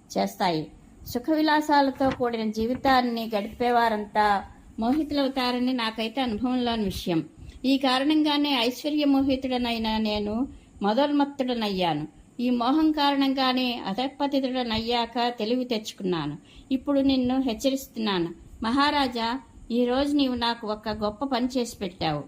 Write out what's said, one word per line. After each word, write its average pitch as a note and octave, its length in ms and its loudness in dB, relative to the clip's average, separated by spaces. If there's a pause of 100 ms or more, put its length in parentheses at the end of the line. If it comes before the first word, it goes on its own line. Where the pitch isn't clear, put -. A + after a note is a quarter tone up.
(180)
చేస్తాయి. F#3+ 500 0 (400)
సుఖ B3 280 -2
విలాసాలతో D4 760 4
కూడిన A3+ 420 -2
జీవితాన్ని A#3 880 0
గడిపేవారంతా G#3+ 1040 2 (360)
మోహితులవుతారని C4 960 0
నాకైతే A3+ 480 -2
అనుభవంలోని A#3+ 600 0
విషయం. E3+ 400 -2 (420)
ఈ C4+ 120 4
కారణంగానే C#4+ 800 2
ఐశ్వర్య D4 500 0
మోహితుడనైన B3+ 920 0
నేను G#3+ 500 -2 (360)
మదోన్మత్తుడనయ్యాను. A3+ 1200 0 (320)
ఈ A#3+ 100 0
మోహం C4+ 420 2
కారణంగానే C4+ 960 2
అధపతితుడనయ్యాక A#3+ 1500 -2
తెలివి B3 260 0
తెచ్చుకున్నాను. F#3 720 -2 (340)
ఇప్పుడు C4+ 280 2
నిన్ను C4 400 2
హెచ్చరిస్తున్నాను. A3 960 -2 (300)
మహారాజా, C4 760 0 (320)
ఈ A#3+ 140 2
రోజు C#4 300 0
నీవు C4 200 2
నాకు A#3 320 -2
ఒక G#3+ 220 -6
గొప్ప G#3+ 360 -4
పని B3+ 220 0 (100)
చేసి A#3 200 -4
పెట్టావు. D#3+ 500 -4